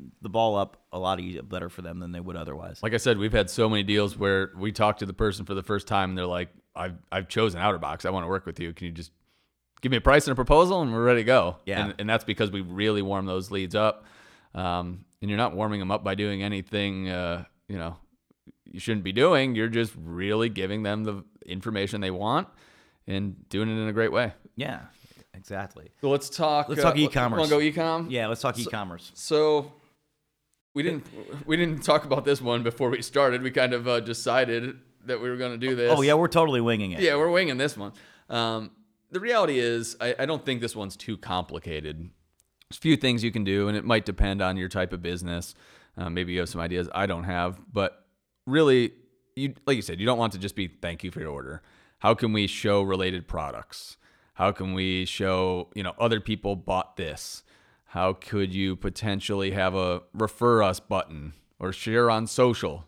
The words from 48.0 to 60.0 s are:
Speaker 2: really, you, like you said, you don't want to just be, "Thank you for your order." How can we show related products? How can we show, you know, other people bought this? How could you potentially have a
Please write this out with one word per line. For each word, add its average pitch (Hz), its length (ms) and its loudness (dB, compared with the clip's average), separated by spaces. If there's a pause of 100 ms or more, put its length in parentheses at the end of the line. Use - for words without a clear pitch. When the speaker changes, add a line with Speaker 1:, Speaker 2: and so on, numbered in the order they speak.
Speaker 2:
really, 131 460 6 (420)
you, 135 200 -4 (120)
like 139 100 2
you 104 60 -4
said, 85 160 -8
you 101 80 -4
don't 123 120 2
want 110 160 0
to 95 40 -8
just 95 160 -6
be, 92 140 -4
"Thank 85 340 -10
you 90 80 -6
for 80 100 -10
your 78 100 -8
order." 69 320 -10 (380)
How 107 140 6
can 110 200 0
we 104 120 2
show 101 360 2
related 92 440 0
products? - 720 -8 (380)
How 95 180 2
can 92 220 -4
we 92 320 0
show, 92 680 0
you 104 80 -6
know, 90 160 -6
other 113 220 2
people 104 340 -4
bought 92 420 -2
this? - 460 -10 (440)
How 92 260 0
could 95 420 -2
you 95 220 0
potentially 98 760 -2
have 95 220 0
a 90 280 0 (100)